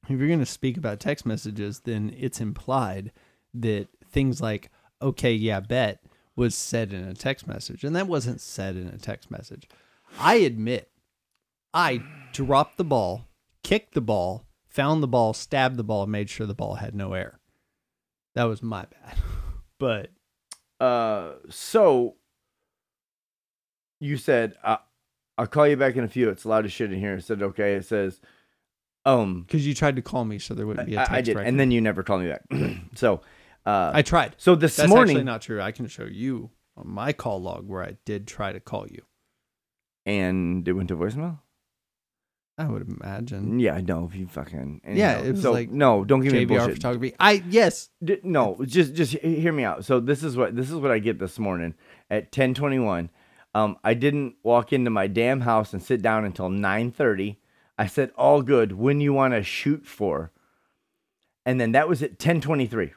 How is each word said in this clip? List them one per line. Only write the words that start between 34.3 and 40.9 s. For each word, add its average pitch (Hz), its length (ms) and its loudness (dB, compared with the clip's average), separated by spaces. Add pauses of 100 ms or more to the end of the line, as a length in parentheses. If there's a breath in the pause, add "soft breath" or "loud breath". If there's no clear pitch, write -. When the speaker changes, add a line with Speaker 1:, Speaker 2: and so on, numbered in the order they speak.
Speaker 2:
so 180 180 6
this 156 220 2
Speaker 1:
That's 156 120 6
Speaker 2:
morning 208 280 8
Speaker 1:
actually 131 80 0
not 117 160 -4
true. 107 200 -6
I 101 100 -2
can 117 160 -10
show - 180 -12
you 113 440 -8 (280)
on 92 120 -16
my 107 240 -4
call 101 280 -6
log 90 260 -10
where 92 160 -8
I 98 220 -12
did 104 220 -6
try 98 260 -8
to 95 60 -12
call 101 280 -10
you. - 160 -20 (1040)
Speaker 2:
And 92 600 0
it 92 60 0
went 92 160 -2
to 92 60 -2